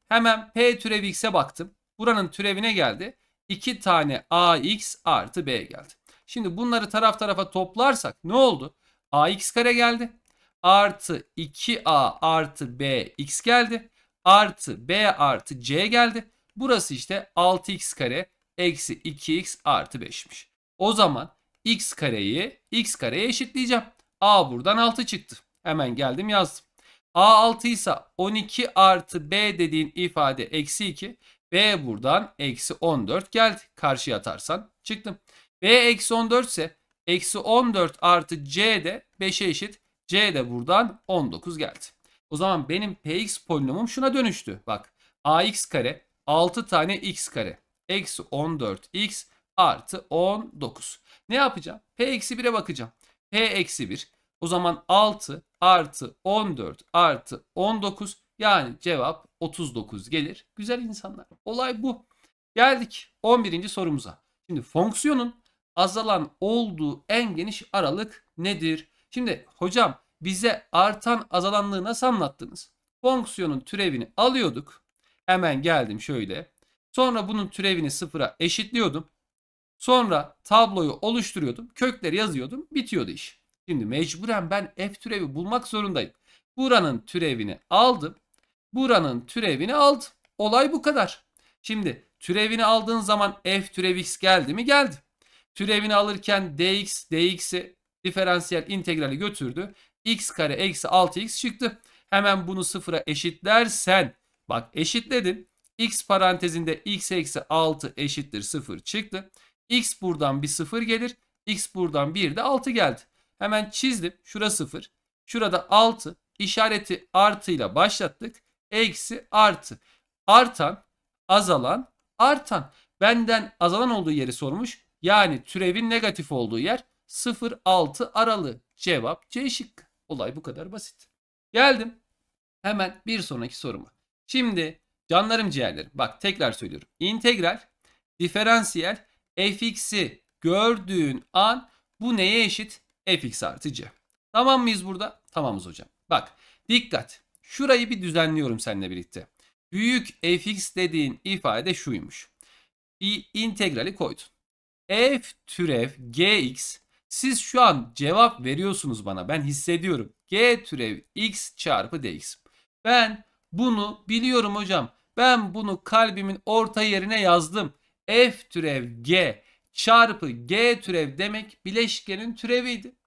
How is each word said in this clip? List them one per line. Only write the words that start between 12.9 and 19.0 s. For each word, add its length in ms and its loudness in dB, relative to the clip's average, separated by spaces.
X 220 -6
geldi. 500 2
Artı 640 4
B 240 2
artı 480 0
C 260 -2
geldi. 440 0
Burası 380 0
işte 420 -8
altı 360 2
x 200 -6
kare 380 -4
eksi 360 -2
iki 440 -6